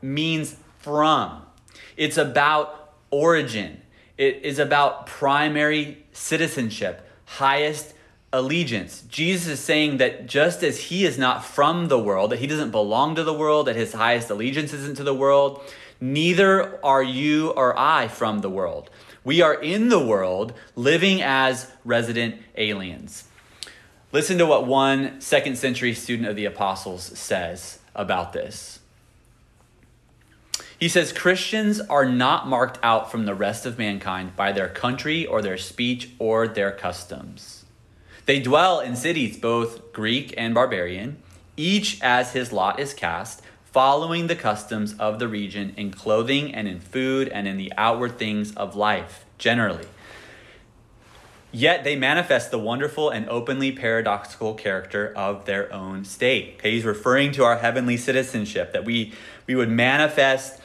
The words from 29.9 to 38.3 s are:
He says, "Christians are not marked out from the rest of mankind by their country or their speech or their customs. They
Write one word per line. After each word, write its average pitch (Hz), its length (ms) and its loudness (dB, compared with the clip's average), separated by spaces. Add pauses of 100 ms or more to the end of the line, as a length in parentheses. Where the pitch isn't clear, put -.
He 170 120 0
says, 165 240 2
"Christians 208 680 0
are 143 240 2
not 131 440 2
marked 123 340 0
out 113 280 2
from 113 140 -2
the 101 100 -2
rest 101 300 -2
of 117 140 -8
mankind 95 580 -6
by 101 160 0
their 95 160 -2
country 151 560 -4
or 110 160 0
their 95 160 -4
speech 123 640 -4
or 113 280 2
their 101 260 0
customs. - 920 -12 (600)
They 139 140 2